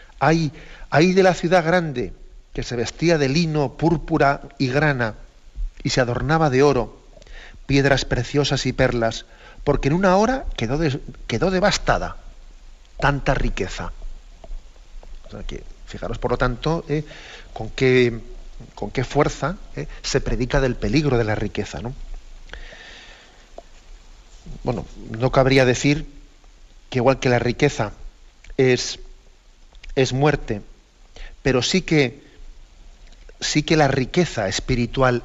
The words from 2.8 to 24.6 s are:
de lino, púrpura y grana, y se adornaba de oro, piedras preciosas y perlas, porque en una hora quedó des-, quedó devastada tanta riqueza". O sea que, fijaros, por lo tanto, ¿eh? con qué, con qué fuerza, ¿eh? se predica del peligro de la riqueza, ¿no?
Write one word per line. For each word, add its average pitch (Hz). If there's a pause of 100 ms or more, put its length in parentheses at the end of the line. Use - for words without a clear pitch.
de 139
lino, 151
púrpura 151 (160)
y 135
grana, 127 (680)
y -
se 135
adornaba 131
de 131
oro, 131 (640)
piedras 135
preciosas 131
y 123
perlas, 120 (380)
porque 139
en 143
una 185
hora 254 (100)
quedó 120
des-, 151 (260)
quedó 127
devastada 135 (840)
tanta 139
riqueza". 104 (1400)
O -
sea 107
que, - (240)
fijaros, -
por 120
lo 123
tanto, 131
¿eh? 151 (500)
con 110
qué, 127 (560)
con 104
qué 127
fuerza, 156 (180)
¿eh? 143 (160)
se -
predica 123
del 123
peligro 127
de 117
la 107
riqueza, 104
¿no? 120 (2750)